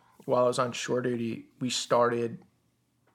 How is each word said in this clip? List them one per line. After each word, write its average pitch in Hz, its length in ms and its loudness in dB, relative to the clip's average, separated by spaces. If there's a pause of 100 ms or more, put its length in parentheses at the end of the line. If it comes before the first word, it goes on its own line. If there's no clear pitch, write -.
(260)
while 123 200 2
I - 20 4
was 123 120 0
on 123 120 -2
shore 127 300 -2
duty, 117 440 -4 (140)
we 127 100 -2
started, 120 720 2 (760)